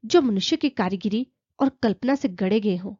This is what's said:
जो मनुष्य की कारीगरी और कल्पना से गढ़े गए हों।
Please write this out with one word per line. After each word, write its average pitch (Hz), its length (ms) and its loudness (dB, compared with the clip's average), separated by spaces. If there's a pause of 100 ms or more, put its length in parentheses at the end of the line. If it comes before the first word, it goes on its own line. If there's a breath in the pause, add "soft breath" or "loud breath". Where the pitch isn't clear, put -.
जो 302 180 4
मनुष्य 226 340 0
की 302 140 -2
कारीगरी 196 560 -2 (340)
और 269 80 2
कल्पना 233 460 0
से - 140 -2
गढ़े 190 320 0
गए 196 160 0
हों। 190 240 -8